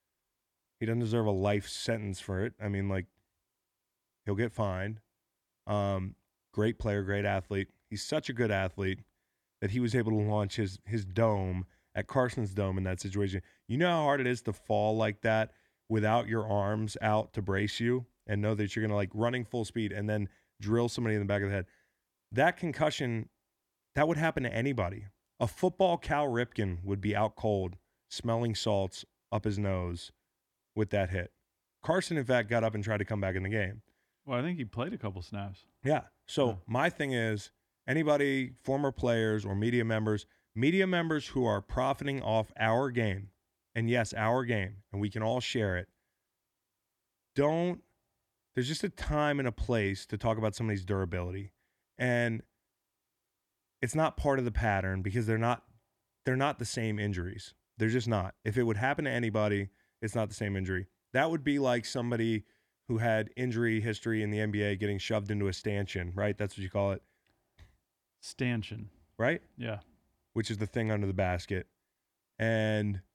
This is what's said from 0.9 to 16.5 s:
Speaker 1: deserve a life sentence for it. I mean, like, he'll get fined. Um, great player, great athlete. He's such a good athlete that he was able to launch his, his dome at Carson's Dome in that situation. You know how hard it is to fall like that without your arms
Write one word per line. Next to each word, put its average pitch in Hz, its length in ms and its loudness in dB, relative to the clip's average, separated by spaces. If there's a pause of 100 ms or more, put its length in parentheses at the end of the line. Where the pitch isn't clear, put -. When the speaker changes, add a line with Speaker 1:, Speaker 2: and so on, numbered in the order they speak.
Speaker 1:
deserve 113 260 2
a 104 40 2
life 101 380 2
sentence 104 520 -4
for 98 240 -2
it. 123 160 -6
I 104 80 -4
mean, 98 200 -2
like, 95 180 -2 (1160)
he'll 101 100 -2
get 110 160 -2
fined. 101 500 -4 (680)
Um, 101 480 -2 (360)
great 107 280 0
player, 101 240 0
great 101 200 0
athlete. 98 440 -2 (200)
He's 107 160 -8
such 151 240 -2
a 135 40 -4
good 117 180 0
athlete 95 480 0 (640)
that 101 100 0
he 113 80 -2
was 120 160 0
able 110 160 2
to 110 80 2
launch 104 380 0
his, 98 280 -2
his 104 200 -4
dome 95 640 0 (280)
at - 140 -4
Carson's 120 440 0
Dome 95 240 0
in 95 80 -2
that 92 160 -2
situation. 98 420 -4 (260)
You 120 100 -2
know 175 100 4
how 165 140 2
hard 143 180 4
it 123 60 2
is 123 160 0
to 110 100 -2
fall 107 440 2
like 110 240 0
that 110 320 2 (360)
without 110 380 4
your 110 220 0
arms 104 520 0